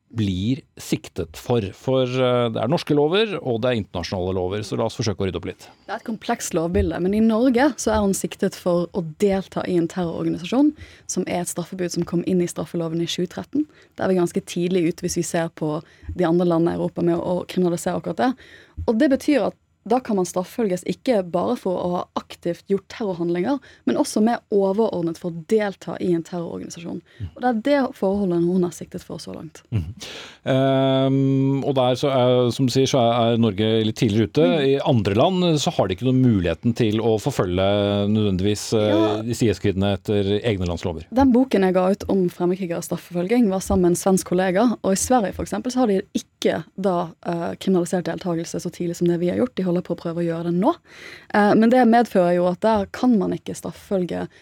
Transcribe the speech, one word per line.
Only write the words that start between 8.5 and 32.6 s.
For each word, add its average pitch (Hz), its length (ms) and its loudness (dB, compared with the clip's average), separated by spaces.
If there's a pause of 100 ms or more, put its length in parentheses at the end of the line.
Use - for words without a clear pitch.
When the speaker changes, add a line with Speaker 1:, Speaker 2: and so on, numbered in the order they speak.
Speaker 2:
for 175 400 0
å 185 80 -4 (160)
delta 196 480 0
i 185 80 0
en 165 160 0
terrororganisasjon, 175 800 0 (360)
som 185 200 -4
er - 160 -2
et - 80 -8
straffebud 180 400 -6
som 170 160 -2
kom 175 180 -2
inn 185 160 2
i 175 60 0
straffeloven 165 560 -6
i - 20 -4
tjue 180 220 -4
tretten. - 400 -6 (300)
Da - 80 -4
er 190 80 2
vi 185 80 2
ganske 175 260 -2
tidlig 175 460 0
ute - 100 -14
hvis 175 160 -4
vi 165 80 -2
ser 165 220 -2
på 156 320 -6 (340)
de 175 80 0
andre 175 240 4
landene 170 300 2
i - 20 -4
Europa 175 240 -4
med 170 160 2
å 180 260 -4
kriminalisere 175 540 -2
akkurat 175 240 -4
det. 254 100 2 (540)
Og 226 100 2
det 269 140 4
betyr 254 400 2
at - 40 -14 (320)
da 247 160 2
kan 214 140 0
man 180 100 2
straffefølges 180 560 -2
ikke 202 380 0 (100)
bare 185 240 0
for 185 240 -4
å 180 140 -2
ha 180 60 -2 (200)
aktivt - 480 -8
gjort 196 240 -2
terrorhandlinger, 180 640 -2 (320)
men 240 80 0
også - 240 0
mer 226 220 2 (100)
overordnet 190 640 0
for 175 140 -8
å 165 160 -10
delta 202 560 -2
i 190 80 0
en 165 160 0
terrororganisasjon. 180 720 -10
Speaker 1:
Mm. - 300 -12
Speaker 2:
Og - 100 -20
det 247 80 0
er 226 160 0
det 285 140 2 (180)
forholdet 190 480 0
hun 180 240 2
er 170 80 -6
siktet - 320 -14
for 175 160 -12
så 185 80 -14
langt. - 300 -16 (100)
Speaker 1:
Mm. 95 140 -2 (680)
Ehm, 135 1120 2
og 143 140 -2
der, 127 180 2
så 143 160 0
er, 123 400 4
som 135 160 0